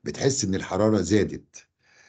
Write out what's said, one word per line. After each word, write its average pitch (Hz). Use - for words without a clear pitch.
بتحس -
ان 95
الحرارة 98
زادت. 90